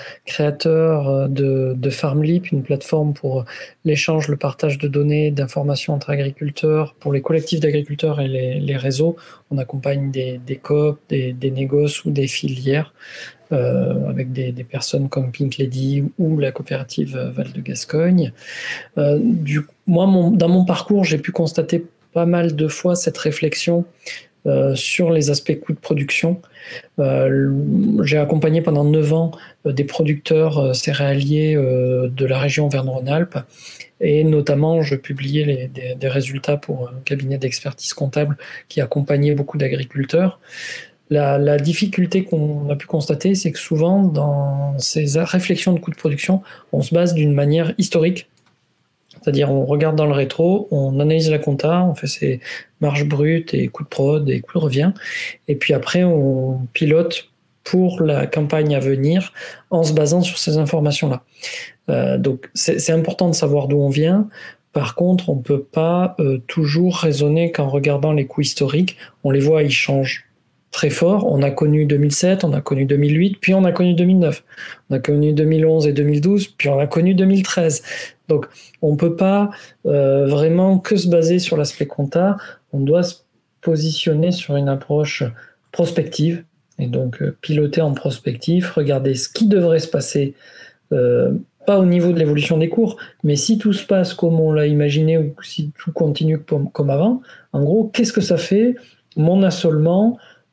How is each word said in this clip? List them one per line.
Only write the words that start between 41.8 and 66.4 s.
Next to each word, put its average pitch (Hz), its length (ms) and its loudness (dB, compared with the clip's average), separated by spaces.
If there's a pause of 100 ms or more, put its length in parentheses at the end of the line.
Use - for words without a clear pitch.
qu'on 147 480 -2
a 147 60 -2
pu - 100 -12
constater, 165 480 0
c'est 185 160 -2
que - 80 -8
souvent, 175 460 2
dans 143 760 0
ces 147 400 0
réflexions 180 540 0
de 165 80 2
coûts - 100 -8
de - 60 -8
production, 175 460 0 (300)
on 139 100 0
se 151 120 -2
base 170 200 2
d'une 151 200 2
manière 147 440 2
historique. 175 500 0 (920)
C'est-à-dire, 139 300 0
on 135 160 0
regarde 151 300 0
dans 156 100 2
le 147 60 2
rétro, 165 580 0
on 139 300 0
analyse 160 280 2
la 151 100 2
compta, 156 460 0
on 170 100 2
fait - 120 -8
ses 135 340 -4 (400)
marges 147 240 0
brutes 151 480 0
et 127 160 0
coûts - 140 -12
de 139 60 -12
prod 143 420 0
et 127 100 0
coûts - 180 -6
de 156 60 -2
revient. 147 280 2 (560)
Et 147 80 0
puis 147 180 0
après, 180 300 0
on 131 560 2 (120)
pilote 165 560 0 (360)
pour 185 360 2
la 143 260 2
campagne 151 480 0
à 135 60 0
venir 139 520 0 (380)
en 170 120 2
se 156 100 0
basant 156 300 2
sur - 160 -4
ces 156 200 0
informations-là. 147 640 0 (680)
Euh, 127 280 0
donc, 127 360 -2
c'est, - 240 -2
c'est 165 140 0
important 165 360 0
de 160 60 0
savoir 143 320 0
d'où 143 120 2
on 139 120 2
vient. 170 380 2 (440)
Par 127 220 -4
contre, 180 340 2
on 147 80 0
peut 139 260 -2
pas, 175 580 0
euh, 135 260 0